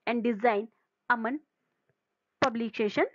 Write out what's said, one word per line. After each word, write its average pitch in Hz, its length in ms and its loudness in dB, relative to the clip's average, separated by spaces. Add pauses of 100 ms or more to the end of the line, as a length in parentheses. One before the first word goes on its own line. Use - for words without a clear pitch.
and 233 160 0
Design, 220 460 0 (400)
Aman 240 320 -2 (1000)
Publication, 233 720 0